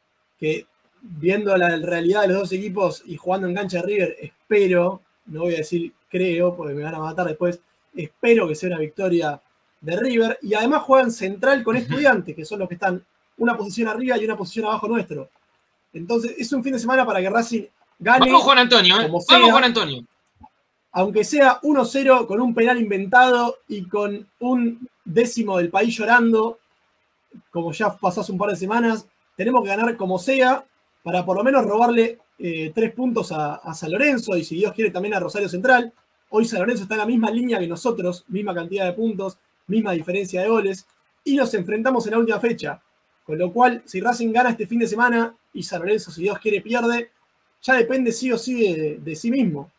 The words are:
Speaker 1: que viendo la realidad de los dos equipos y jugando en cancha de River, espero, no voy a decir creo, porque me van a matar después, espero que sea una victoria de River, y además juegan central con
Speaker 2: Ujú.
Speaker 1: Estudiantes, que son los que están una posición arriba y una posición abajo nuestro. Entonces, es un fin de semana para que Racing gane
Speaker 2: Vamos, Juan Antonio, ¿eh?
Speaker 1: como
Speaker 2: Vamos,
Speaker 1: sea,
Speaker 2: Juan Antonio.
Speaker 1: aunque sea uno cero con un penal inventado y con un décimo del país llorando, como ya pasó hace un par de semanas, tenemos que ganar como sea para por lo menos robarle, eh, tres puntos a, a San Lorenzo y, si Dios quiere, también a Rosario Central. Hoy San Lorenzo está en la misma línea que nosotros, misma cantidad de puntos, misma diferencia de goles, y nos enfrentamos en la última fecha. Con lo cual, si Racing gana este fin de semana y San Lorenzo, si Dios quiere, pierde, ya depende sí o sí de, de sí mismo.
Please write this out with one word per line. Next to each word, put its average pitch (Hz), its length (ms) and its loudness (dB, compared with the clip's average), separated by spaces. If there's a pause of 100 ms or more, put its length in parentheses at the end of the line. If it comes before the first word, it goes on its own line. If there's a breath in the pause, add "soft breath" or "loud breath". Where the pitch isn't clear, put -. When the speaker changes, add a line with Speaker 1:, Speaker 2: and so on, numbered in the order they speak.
(400)
Speaker 1:
que - 260 -4 (340)
viendo 190 560 -2
la 175 220 2
realidad 175 460 0
de 190 60 4
los 185 100 0
dos 185 140 -6
equipos 190 520 -2
y 160 120 -14
jugando 185 300 -4
en 175 60 -4
cancha 185 240 -6
de 170 60 -4
River, 202 360 -2
espero, 185 840 0 (240)
no 156 140 -10
voy 175 120 -2
a 165 40 -2
decir 170 360 -4 (160)
creo, 175 460 0
porque 151 180 -8
me 147 100 -8
van 160 120 -8
a 156 40 -8
matar 160 280 -4
después, 175 320 -2 (360)
espero 226 520 2
que 151 80 -4
sea 185 140 -6
una 165 100 -6
victoria 156 600 -2 (420)
de 160 140 -6
River, 233 460 0
y 202 120 -2
además 240 300 2
juegan 262 280 4
central 226 520 0
con 226 120 0
Speaker 2:
Ujú. 240 100 -2
Speaker 1:
Estudiantes, 247 500 0
que 156 100 -12
son 208 140 -10
los 185 80 -4
que 175 80 -10
están 185 280 -4 (340)
una 233 180 0
posición 220 320 -4
arriba 240 300 -2
y 214 80 -2
una 220 120 -4
posición 214 280 -6
abajo 214 220 -4
nuestro. 175 420 -4 (640)
Entonces, 220 440 -4
es 240 160 -6
un 247 100 -2
fin 262 100 -4
de 240 60 -2
semana 247 260 2
para 202 160 -2
que 190 80 -2
Racing 233 340 -2 (360)
gane 247 280 4
Speaker 2:
Vamos, 262 160 8
Juan 262 160 6
Antonio, 220 400 4
¿eh? 226 40 0
Speaker 1:
como 165 160 -2
Speaker 2:
Vamos, 175 60 -8
Speaker 1:
sea, 330 260 8
Speaker 2:
Juan 262 120 6
Antonio. 175 400 -2 (880)
Speaker 1:
aunque 202 320 0
sea 269 400 6
uno 277 220 4
cero 262 420 4
con 202 140 0
un 240 140 0
penal 240 240 4
inventado 240 800 4 (100)
y 202 200 -8
con 208 400 -4 (120)
un 240 480 -2 (180)
décimo 208 520 0
del 175 120 0
país 226 260 0
llorando, 226 640 2 (920)
como 170 200 -6
ya 202 240 -2
pasó 196 260 -2
hace 180 100 -6
un 185 60 -4
par 208 120 0
de 196 60 -2
semanas, 220 500 0 (300)
tenemos 233 280 2
que 196 60 -4
ganar 233 280 0
como 185 220 -2
sea 262 440 2 (400)
para 180 220 -2
por 185 120 0
lo 208 60 -2
menos 262 220 4
robarle, 233 540 2 (200)
eh, 160 360 -6
tres - 180 -2
puntos 226 380 -4
a, 151 240 -6
a 170 180 -14
San 156 180 -8
Lorenzo 226 440 0
y, 165 80 -2
si - 120 -10
Dios 196 180 -2
quiere, 220 180 -2
también 196 220 -4
a 196 60 -2
Rosario 202 280 -4
Central. 233 460 0 (360)
Hoy 220 160 2
San 220 140 -4
Lorenzo 196 240 -2
está 220 120 -6
en 214 40 -2
la 208 60 -2
misma 226 260 0
línea 233 280 -2
que 175 80 -4
nosotros, 180 600 -4
misma 196 260 -6
cantidad 175 320 -4
de 180 80 -2
puntos, 196 440 -6 (300)
misma 208 260 -2
diferencia 180 480 -4
de 202 80 0
goles, 202 360 -2 (380)
y 277 120 0
nos 240 180 0
enfrentamos 220 520 -2
en 208 60 -6
la 226 80 2
última 226 200 0
fecha. 196 420 -4 (420)
Con 156 140 -8
lo 175 160 -2
cual, 240 320 2
si 185 160 -6
Racing 233 300 -2
gana 247 200 2
este 220 160 -6
fin 233 120 -2
de 226 80 0
semana 233 460 0 (200)
y 185 100 -10
San 175 180 -8
Lorenzo, 202 300 -2
si 165 120 -10
Dios 196 160 -2
quiere, 202 220 -2
pierde, 233 500 -2 (500)
ya 262 140 2
depende 247 360 2
sí 254 200 -2
o 226 60 0
sí 233 360 0
de, 156 260 -4
de 151 160 -10
sí 233 160 -4
mismo. 175 480 -2